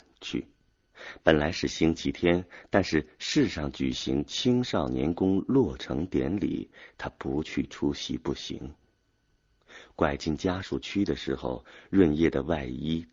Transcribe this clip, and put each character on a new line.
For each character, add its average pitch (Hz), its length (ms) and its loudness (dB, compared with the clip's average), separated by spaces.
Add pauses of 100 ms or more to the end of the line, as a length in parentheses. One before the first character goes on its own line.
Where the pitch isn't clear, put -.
(200)
去。 - 260 -6 (760)
本 80 140 8
来 76 160 0
是 - 160 -2
星 82 260 2
期 69 160 -4
天， 87 340 2 (240)
但 98 140 4
是 78 240 0 (100)
市 135 300 2
上 73 240 -4
举 65 220 -2
行 69 320 -2
青 123 400 2
少 78 240 0
年 67 240 0
宫 95 340 2
落 104 300 2
成 67 300 -4
典 73 340 0
礼， - 280 -4 (280)
他 - 100 -8
不 71 360 -4
去 67 220 -4
出 - 280 -2
席 - 240 -6
不 67 160 -4
行。 - 400 -10 (1200)
拐 73 220 0
进 78 180 -2
家 92 260 -2
属 69 180 -6
区 101 260 -2
的 69 100 -2
时 67 180 -6
候， 62 300 -6 (260)
润 82 280 6
叶 80 120 6
的 69 140 -2
外 73 220 -2
衣 78 460 -4